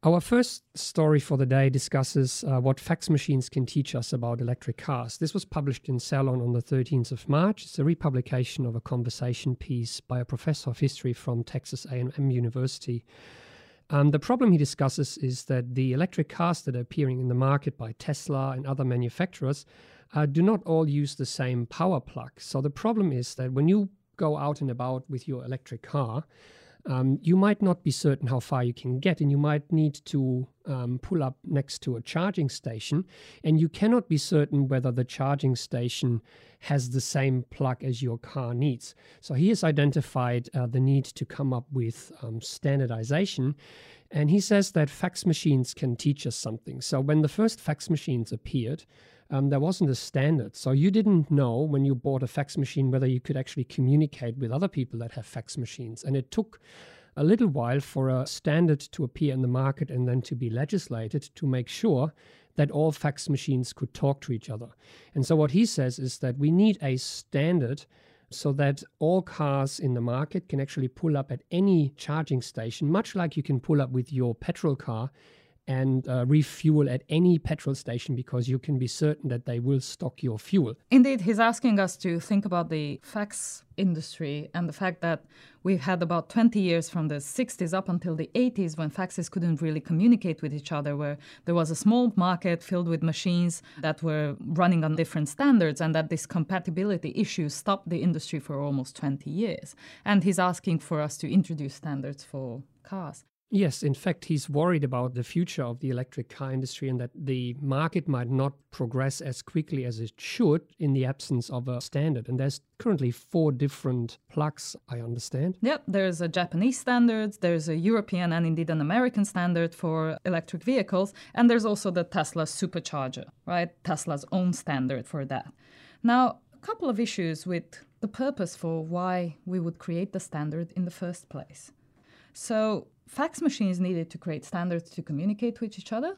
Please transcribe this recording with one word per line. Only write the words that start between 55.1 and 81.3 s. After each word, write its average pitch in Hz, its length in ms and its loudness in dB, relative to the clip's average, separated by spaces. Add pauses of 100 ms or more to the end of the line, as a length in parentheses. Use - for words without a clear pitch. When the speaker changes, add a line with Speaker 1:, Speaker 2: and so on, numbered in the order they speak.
Speaker 1:
have 110 120 -10
fax - 320 -12
machines. 117 460 -10
And 135 140 0
it 131 140 -4
took - 280 -4 (560)
a 139 80 0
little 214 240 6
while 135 320 0
for 135 300 -2
a 131 180 0
standard 156 540 2
to - 240 -6
appear 139 280 0
in 131 80 0
the 127 60 2
market 135 420 0
and 127 160 0
then 123 180 2
to - 120 -6
be 120 140 -2
legislated 127 840 -4
to 151 120 -2
make 127 220 0
sure 151 440 2 (440)
that 143 140 4
all 156 200 2
fax - 380 -4
machines 131 420 0
could - 220 -8
talk 139 260 0
to - 140 -6
each - 160 -8
other. 113 180 -10 (480)
And 139 100 2
so 160 120 4
what 151 140 4
he 202 140 6
says 131 320 0
is 131 200 -6
that 127 200 -2
we 143 140 4
need 196 300 6
a 135 160 0
standard 143 880 -2 (460)
so - 200 -2
that 139 320 2 (160)
all 175 220 2
cars 139 580 -2
in 131 140 0
the 120 80 0
market 131 480 -2
can 139 100 0
actually 135 300 -2
pull 156 260 0
up 135 160 -2
at 127 200 -8
any 170 440 4
charging 147 460 -2
station, 117 500 -4
much 202 240 0
like 170 220 -2
you 143 60 -2
can 131 180 0
pull 147 200 2
up 127 100 -2
with 127 200 -2
your 123 240 0
petrol 165 400 -2
car 117 340 -6 (580)
and, 131 420 0
uh, 123 180 0
refuel 151 640 4
at 123 180 -2
any 170 300 6
petrol 147 380 -2
station 120 400 -4
because 123 340 -2
you 127 80 0
can 135 220 -2
be 127 80 0
certain 151 420 -2
that 123 160 -4
they 120 140 -4
will 131 200 2
stock - 440 -8
your 113 160 -2
fuel. 139 340 2 (160)
Speaker 2:
Indeed, 262 320 6
he's 202 180 0